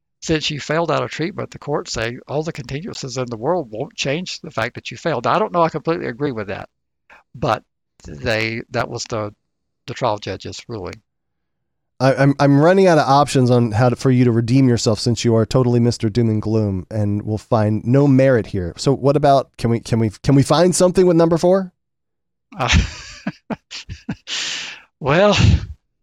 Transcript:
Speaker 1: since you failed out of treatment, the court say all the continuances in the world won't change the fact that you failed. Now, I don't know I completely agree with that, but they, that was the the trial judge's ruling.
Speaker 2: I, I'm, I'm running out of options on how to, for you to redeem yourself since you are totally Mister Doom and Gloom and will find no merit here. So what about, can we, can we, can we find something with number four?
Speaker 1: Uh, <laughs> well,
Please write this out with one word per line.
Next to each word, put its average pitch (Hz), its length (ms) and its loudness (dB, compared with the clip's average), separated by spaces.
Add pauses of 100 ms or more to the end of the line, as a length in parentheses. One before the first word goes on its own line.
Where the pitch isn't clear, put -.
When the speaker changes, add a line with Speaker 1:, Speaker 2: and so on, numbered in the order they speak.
(220)
Speaker 1:
since 156 280 -2
you 147 80 -8
failed 160 320 -4
out 135 140 0
of 117 60 -8
treatment, 160 400 -8
the - 80 -20
court 160 300 -6
say 120 380 -6
all 147 160 -4
the 160 100 -8
continuances 131 680 -10
in 123 80 -4
the 117 80 -10
world 135 340 -4
won't 110 240 -10
change 160 460 -6
the 165 100 -16
fact 117 260 -6
that - 140 -14
you 127 60 -14
failed. 127 280 -6
Now, 123 100 0
I 170 40 0
don't 202 140 -2
know 175 100 0
I 160 60 2
completely 160 380 -4
agree 127 260 -6
with 107 160 -8
that, - 200 -12 (640)
but 117 280 -2 (440)
they, 113 640 -4
that 123 180 -4
was 117 160 -10
the 107 300 -8 (520)
the 117 80 -10
trial 110 240 -2
judge's - 500 -12
ruling. 101 340 -12 (1000)
Speaker 2:
I, 131 140 4
I'm, 139 260 4
I'm 143 200 4
running 190 280 6
out 160 100 6
of 131 80 2
options 139 440 4
on 120 200 4
how 120 180 2
to, 120 80 0
for 135 140 0
you 127 140 4
to 120 80 4
redeem 120 360 4
yourself 113 300 0
since 120 260 -2
you 113 120 4
are 110 100 2
totally 123 320 2
Mister 117 320 0
Doom 113 180 0
and 107 140 0
Gloom 107 480 -2
and 104 320 -2
will 107 160 -6
find 107 460 0
no 139 240 4
merit 131 380 4
here. 87 300 -6
So - 160 0
what 135 240 0
about, 139 400 2
can 117 140 -2
we, 117 100 0
can 113 200 -2
we, 113 100 0
can - 240 0
we 139 80 6
find 170 320 2
something 180 320 4
with 175 100 4
number 165 220 2
four? 185 340 0 (840)
Speaker 1:
Uh, 120 180 0 (1040)
<laughs> - 1200 -12
well, 175 360 2 (680)